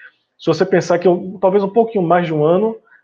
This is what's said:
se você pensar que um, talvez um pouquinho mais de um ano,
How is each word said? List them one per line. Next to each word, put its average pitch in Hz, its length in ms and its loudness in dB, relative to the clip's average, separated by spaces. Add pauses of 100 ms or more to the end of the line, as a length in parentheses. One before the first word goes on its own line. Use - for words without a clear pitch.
(400)
se - 80 -20
você 156 180 0
pensar 170 320 0
que 180 100 0
um, 185 300 0
talvez 196 260 2
um 190 60 -4
pouquinho 226 340 0
mais 175 220 0
de 160 80 -6
um 151 120 0
ano, 208 320 0 (260)